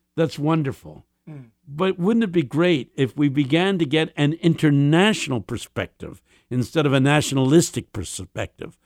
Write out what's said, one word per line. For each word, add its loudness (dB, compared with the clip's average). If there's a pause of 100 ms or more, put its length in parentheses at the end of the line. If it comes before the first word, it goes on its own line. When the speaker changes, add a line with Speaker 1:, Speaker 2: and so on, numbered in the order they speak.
(160)
Speaker 1:
That's -2
wonderful." -4 (220)
Speaker 2:
Mm. -18 (180)
Speaker 1:
But -2
wouldn't 2
it -6
be 2
great 0
if -2
we 2
began 0
to 0
get 0
an 2
international 2
perspective -10 (300)
instead -2
of 2
a 2
nationalistic 2
perspective? -12